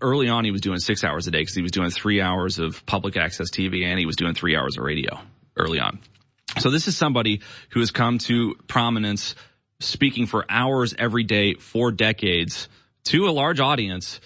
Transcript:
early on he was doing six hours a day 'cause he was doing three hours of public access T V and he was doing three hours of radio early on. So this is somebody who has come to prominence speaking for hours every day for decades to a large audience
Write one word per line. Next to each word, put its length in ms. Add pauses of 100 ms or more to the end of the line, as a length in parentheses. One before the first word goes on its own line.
early 280
on 160
he 60
was 100
doing 200
six 240
hours 240
a 20
day 140
'cause 100
he 80
was 80
doing 200
three 300
hours 380
of 260
public 320
access 340
T 180
V 160
and 120
he 100
was 100
doing 180
three 220
hours 200
of 60
radio 380 (360)
early 220
on. 220 (600)
So 100
this 180
is 80
somebody 460 (260)
who 120
has 100
come 300
to 340 (120)
prominence 680 (460)
speaking 460
for 220
hours 500
every 240
day 320
for 380
decades 760 (360)
to 240
a 20
large 300
audience 640